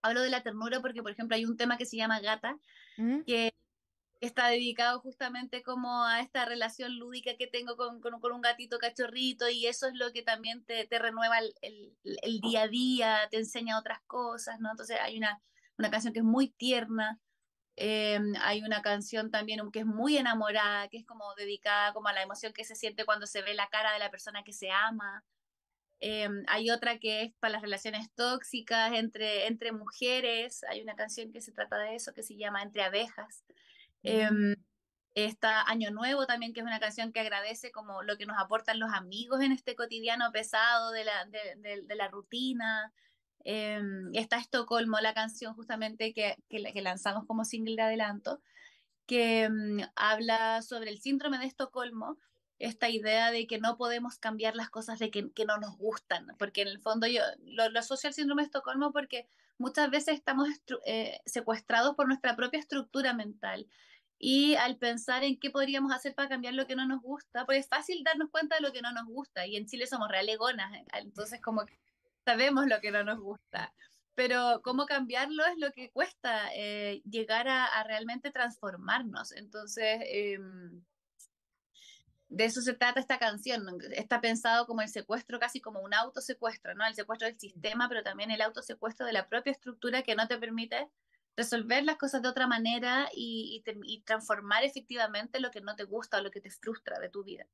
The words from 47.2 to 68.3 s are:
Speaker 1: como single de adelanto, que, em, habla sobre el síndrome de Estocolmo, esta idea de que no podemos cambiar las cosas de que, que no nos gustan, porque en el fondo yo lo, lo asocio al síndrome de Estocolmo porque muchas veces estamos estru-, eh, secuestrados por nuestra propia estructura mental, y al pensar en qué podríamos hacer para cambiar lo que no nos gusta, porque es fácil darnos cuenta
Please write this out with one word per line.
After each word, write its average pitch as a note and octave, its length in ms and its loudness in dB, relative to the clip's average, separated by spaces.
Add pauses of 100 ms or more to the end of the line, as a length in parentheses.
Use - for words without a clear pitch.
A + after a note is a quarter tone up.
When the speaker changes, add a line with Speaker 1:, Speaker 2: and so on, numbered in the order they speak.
Speaker 1:
como A3 180 -2
single A3 320 -2
de A3 60 0
adelanto, A3 600 0 (640)
que, A3+ 380 4
em, G#3+ 360 0 (180)
habla A3+ 640 4
sobre A3 300 -6
el G#3 100 -10
síndrome C#4 360 0
de B3+ 100 -4
Estocolmo, B3 720 -6 (400)
esta A#3 320 0
idea A3 420 4
de A3+ 160 0
que A3+ 120 -2
no A#3 180 2
podemos A#3+ 400 -2
cambiar A3 380 0
las A3+ 140 -4
cosas A3 300 -8
de A3 120 0
que, G#3 220 -4
que A3 120 0
no G#3+ 120 2
nos G#3 200 -8
gustan, F#3+ 500 -4 (100)
porque G3+ 240 -2
en G3 80 0
el G3 100 -10
fondo A3+ 280 2
yo A#3+ 140 4 (220)
lo, A3+ 260 2
lo A3+ 100 2
asocio C4+ 280 -2
al C#4+ 60 -2
síndrome D4 300 2
de D4 40 0
Estocolmo C#4 460 0
porque C4 340 -2 (300)
muchas C#4 320 2
veces D4+ 260 2
estamos C#4 340 2
estru-, - 360 -6
eh, A3 400 -2
secuestrados A#3 720 2
por C#4+ 120 4
nuestra C4 300 2
propia B3+ 240 0
estructura C4+ 520 -2
mental, G#3 540 -6 (540)
y C#4 340 6
al B3 220 4
pensar A#3+ 460 0
en C4+ 160 2
qué C#4 100 -4
podríamos C#4 440 2
hacer C4+ 200 -2
para C#4 140 0
cambiar B3 260 -4
lo C4 140 0
que C4 80 -4
no C4 100 0
nos C4 160 0
gusta, B3+ 440 -6
porque C4+ 140 4
es C4+ 100 -4
fácil D4+ 340 0
darnos D#4 260 2
cuenta D#4+ 280 2